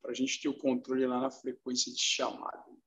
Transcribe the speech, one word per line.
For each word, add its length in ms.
pra 120
gente 280
ter 60
o 100
controle 480
lá 140
na 100
frequência 600
de 80
chamada. 640